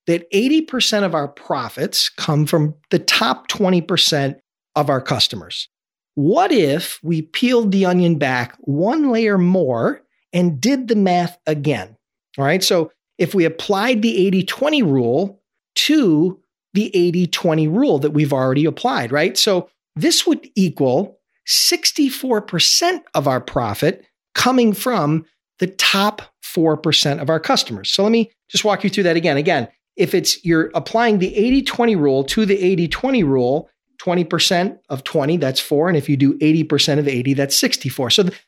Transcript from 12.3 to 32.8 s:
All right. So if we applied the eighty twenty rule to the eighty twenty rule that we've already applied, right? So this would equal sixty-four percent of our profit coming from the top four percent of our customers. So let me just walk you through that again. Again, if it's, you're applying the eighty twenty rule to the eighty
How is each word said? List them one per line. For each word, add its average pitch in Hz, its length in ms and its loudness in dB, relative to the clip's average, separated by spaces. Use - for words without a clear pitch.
All 139 60 0
right. 180 180 0
So 170 280 0
if 175 160 -2
we 175 100 4
applied 208 560 -2
the 214 240 2
eighty 190 180 2
twenty 285 380 -2
rule 139 580 0
to 185 640 2
the 208 220 -2
eighty 175 320 2
twenty 160 400 0
rule 190 320 2
that 147 100 0
we've 147 240 2
already 131 320 2
applied, 156 460 -4
right? 151 260 0
So 185 320 0
this 294 300 0
would 311 300 -2
equal 156 640 0
sixty-four 269 960 0
percent 339 640 0
of 143 140 0
our 127 120 2
profit 131 640 -2
coming 247 400 2
from 160 520 -2
the 185 80 -2
top 196 560 -2
four 160 340 0
percent 151 440 -2
of 143 100 -4
our 160 100 0
customers. 156 520 -4
So - 100 -2
let 208 100 2
me 226 200 2
just - 160 -4
walk 202 180 0
you 208 60 0
through 202 140 -2
that 170 140 2
again. 165 200 0
Again, 147 300 0
if 202 200 0
it's, - 280 -2
you're 165 300 0
applying 220 460 0
the 185 160 -2
eighty 254 260 2
twenty 233 340 0
rule 139 280 2
to 214 240 -2
the 196 120 2
eighty 180 280 2